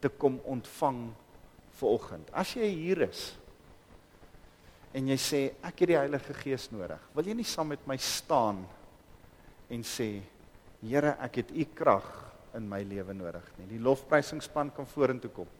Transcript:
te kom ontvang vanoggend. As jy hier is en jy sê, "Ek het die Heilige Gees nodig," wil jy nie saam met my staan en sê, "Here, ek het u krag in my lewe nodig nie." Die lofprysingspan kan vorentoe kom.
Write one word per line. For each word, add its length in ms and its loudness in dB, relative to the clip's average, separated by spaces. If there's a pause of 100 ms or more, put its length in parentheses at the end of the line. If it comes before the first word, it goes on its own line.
te 80 4
kom 320 2
ontvang 600 -2 (720)
vanoggend. 560 0
As 180 0
jy 140 0
hier 400 2
is 240 -10 (1600)
en 160 0
jy 80 4
sê, 440 2
"Ek 180 -4
het 80 6
die 100 8
Heilige 360 0
Gees 360 -4
nodig," 300 -8 (140)
wil 100 0
jy 100 -2
nie 100 -2
saam 240 -2
met 180 -6
my 100 -2
staan 720 2 (1040)
en 120 -6
sê, 400 -4 (580)
"Here, 400 2
ek 160 -6
het 140 -2
u 140 0 (100)
krag 580 2 (220)
in 140 -6
my 140 -4
lewe 320 -6
nodig 280 -8 (160)
nie." 80 -14
Die 140 -8
lofprysingspan 920 2
kan 160 -10
vorentoe 440 2
kom. 180 -10 (120)